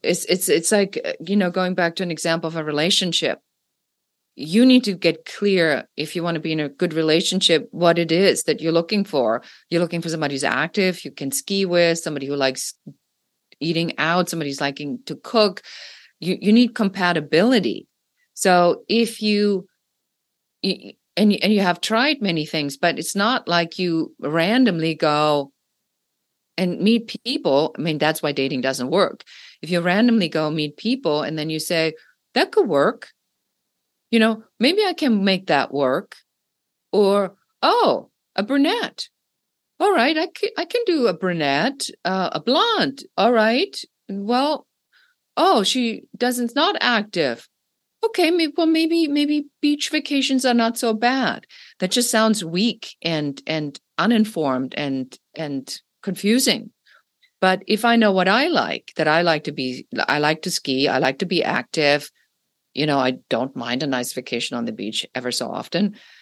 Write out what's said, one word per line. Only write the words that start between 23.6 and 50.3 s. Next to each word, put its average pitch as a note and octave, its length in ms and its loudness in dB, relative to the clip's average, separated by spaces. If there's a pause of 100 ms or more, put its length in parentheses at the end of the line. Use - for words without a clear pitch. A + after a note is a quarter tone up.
you E3+ 400 -2
randomly E3 760 0
go D3+ 580 0 (1040)
and F3+ 240 -2
meet A3+ 420 0
people. D#3+ 540 0
I - 60 -6
mean, D#3 160 -2
that's D3+ 240 0
why D3 100 -2
dating C3+ 300 -2
doesn't B2+ 260 -2
work. F3 360 0 (360)
If D#3 80 -12
you F3 140 0
randomly G3 480 2
go D#3 200 -2
meet D3+ 280 -4
people G#3+ 440 -2
and D#3 160 -6
then D#3 120 -6
you D#3 80 -4
say, D#3+ 340 -2 (400)
"That C#4 180 0
could F#4+ 160 2
work. E3 420 0 (1000)
You A#3 100 4
know, A3 240 2 (140)
maybe F4+ 280 2
I F4+ 80 -2
can A3+ 280 0
make F#3+ 260 0
that C#3 260 0
work." C#3 420 -2 (760)
Or, G3 440 2 (260)
Oh, D#4+ 460 2 (280)
a G3+ 60 0
brunette. C#4+ 680 -2 (720)
All G4 120 4
right, D#4 240 4
I E4 120 0
ca-, - 300 -6
I F4 80 -4
can A#4+ 180 -2
do D#4+ 220 2
a F#3 80 2
brunette, F3 720 -2 (160)
uh, F#3+ 280 -2
a - 80 -6
blonde. E4 640 0 (140)
All A3+ 160 4
right. A#3 440 2 (320)
Well, B3 580 -2 (720)
oh, D#4+ 260 4
she A#3 400 -2 (140)
doesn't, A#3+ 380 -2
not E4 260 0
active. G#3 680 0 (560)
Okay, F4+ 260 2
may-, E4 260 0
well, E4 100 2
maybe, D#4+ 420 2
maybe D4 380 0 (160)
beach D4 260 0
vacations C#4 560 0